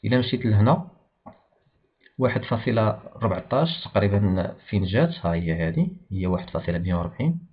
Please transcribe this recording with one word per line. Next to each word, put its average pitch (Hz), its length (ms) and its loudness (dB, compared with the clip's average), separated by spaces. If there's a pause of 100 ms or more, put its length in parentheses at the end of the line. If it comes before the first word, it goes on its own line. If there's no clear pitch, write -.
الا 120 120 2
مشيت 123 280 -2
لهنا، 113 420 4 (1300)
واحد 123 260 0
فاصلة 113 560 0 (160)
ربعتاش 120 680 -2
تقريبًا 98 680 2 (160)
فين 98 140 0
جات، 127 420 0
ها 85 80 0
هي 82 340 -2
هادي، 151 240 0 (200)
هي 92 160 -2
واحد 90 220 -2
فاصلة - 280 -4
مية 90 180 0
وربعين. 135 440 -2 (140)